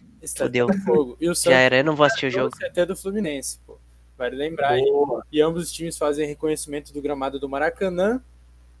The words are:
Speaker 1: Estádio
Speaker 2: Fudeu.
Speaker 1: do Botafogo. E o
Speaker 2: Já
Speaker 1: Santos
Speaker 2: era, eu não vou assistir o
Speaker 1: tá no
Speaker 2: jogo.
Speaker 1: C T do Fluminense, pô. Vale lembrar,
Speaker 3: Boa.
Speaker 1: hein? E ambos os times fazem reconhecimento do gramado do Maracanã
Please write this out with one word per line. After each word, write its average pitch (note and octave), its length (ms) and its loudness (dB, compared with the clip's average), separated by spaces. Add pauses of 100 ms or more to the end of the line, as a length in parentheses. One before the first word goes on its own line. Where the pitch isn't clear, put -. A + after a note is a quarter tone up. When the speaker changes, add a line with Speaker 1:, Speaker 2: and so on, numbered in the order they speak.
(220)
Speaker 1:
Estádio - 240 -4
Speaker 2:
Fudeu. B2 200 2
Speaker 1:
do D#3 60 2
Botafogo. F#3 480 0
E D#3+ 80 -2
o F3 60 0
Speaker 2:
Já - 80 -2
Speaker 1:
Santos C3 160 6
Speaker 2:
era, B2+ 200 6
eu C#3 60 4
não D#3 120 2
vou D3 100 8
assistir C3+ 220 0
o - 40 -2
Speaker 1:
tá B2+ 60 -4
no C3 60 2
Speaker 2:
jogo. B2+ 120 -4
Speaker 1:
C F3 140 -8
T F3 160 0
do F#3 100 -6
Fluminense, F#3+ 680 -6
pô. - 100 -20 (400)
Vale B2 200 -6
lembrar, D3 420 0
Speaker 3:
Boa. C#3+ 400 2
Speaker 1:
hein? - 40 -10 (100)
E D3+ 100 4
ambos E3 220 0
os - 80 -8
times E3 260 -8
fazem D3+ 280 0
reconhecimento D3 680 -6
do C#3+ 100 -8
gramado C#3 360 -4
do C3+ 100 -6
Maracanã F3 720 -2 (580)